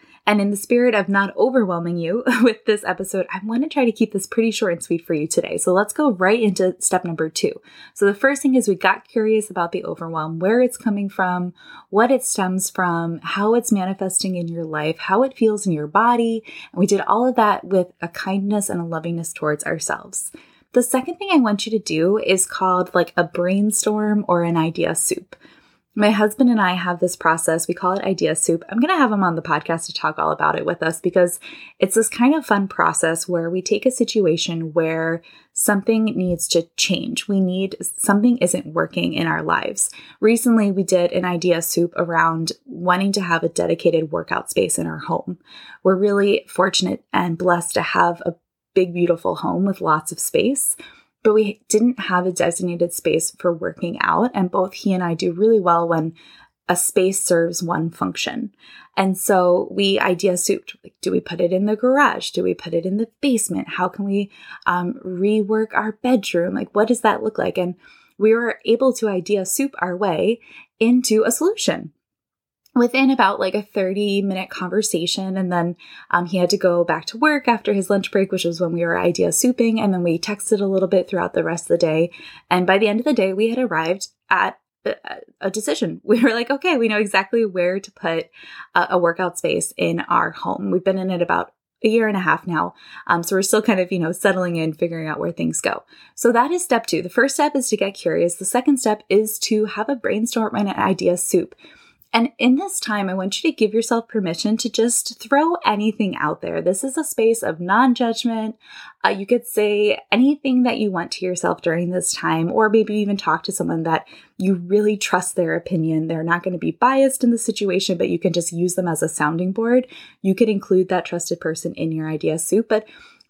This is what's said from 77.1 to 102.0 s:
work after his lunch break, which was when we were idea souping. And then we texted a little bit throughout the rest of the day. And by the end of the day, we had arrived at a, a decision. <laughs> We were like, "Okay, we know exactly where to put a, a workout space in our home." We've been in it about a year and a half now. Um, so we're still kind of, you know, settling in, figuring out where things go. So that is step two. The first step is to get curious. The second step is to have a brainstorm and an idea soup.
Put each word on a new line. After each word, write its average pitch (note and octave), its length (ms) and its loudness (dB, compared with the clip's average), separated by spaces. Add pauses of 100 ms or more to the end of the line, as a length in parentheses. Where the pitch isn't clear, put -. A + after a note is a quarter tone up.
work D4 300 2
after G#3 240 2
his G3 180 0
lunch G3 220 0
break, F#3+ 180 0
which F#3 140 -2
was E3+ 160 -4
when E3+ 120 -2
we E3+ 120 -2
were E3+ 140 0
idea F3 340 0
souping. A3+ 480 2
And G3+ 120 2
then F3+ 100 -2
we E3+ 160 0
texted G3+ 420 -2
a G3+ 60 0
little F#3+ 220 2
bit F3+ 200 2
throughout F3+ 260 -4
the E3+ 80 0
rest E3 220 -4
of - 40 -10
the E3+ 100 2
day. E3 340 2 (380)
And F3+ 160 2
by F#3+ 120 4
the A3 80 2
end G#3 140 0
of B3 60 -2
the D4+ 80 2
day, F#3+ 180 2
we G#3 160 2
had A#3+ 100 -4
arrived F3+ 500 -2 (220)
at F#3+ 300 0 (240)
a, G#3+ 100 -2 (460)
a F#3+ 100 -4
decision. G#3 520 -4
<laughs> - 20 -20
We A#3 180 4
were A#3 120 6
like, A#3+ 160 -2
"Okay, C#4+ 260 0
we A3+ 120 2
know G#3 100 0
exactly G#3 460 2
where F#3 360 0
to - 100 -14
put E3 380 -4 (460)
a, F3 160 2
a F#3 80 4
workout E3+ 400 0
space D#3 380 -2
in E3+ 240 0
our - 300 0
home." F#3 400 -6
We've F#3 140 0
been F#3+ 140 0
in F#3 120 -4
it F3 120 0
about F3 300 -2 (320)
a A3 40 4
year A3 200 2
and G3+ 80 -2
a F#3+ 40 -2
half E3 260 0
now. F3 280 -2 (320)
Um, E3+ 160 0
so F#3+ 140 -2
we're F#3+ 60 2
still G#3+ 180 2
kind G#3+ 200 2
of, F3 120 -2
you F#3 60 0
know, E3 120 0
settling F3+ 460 0
in, D#3+ 160 -2
figuring E3 360 -4
out D3+ 120 -6
where E3+ 100 -4
things E3 300 -4
go. - 240 -4 (300)
So A#3 180 2
that A#3+ 180 2
is F4 140 -2
step A#3 220 0
two. E3 160 -2
The F3 80 -8
first C4+ 240 2
step D4 200 0
is C4 140 -2
to G#3+ 80 -2
get G3 180 -2
curious. E3+ 420 0
The F#3+ 100 -8
second B3+ 320 2
step G#3+ 320 -2
is G#3 300 2
to G#3+ 260 0
have - 240 -4
a C#4 60 -2
brainstorm A3 580 -2
and G3+ 140 0
an F#3+ 80 -6
idea F3+ 420 2
soup. - 360 -2 (580)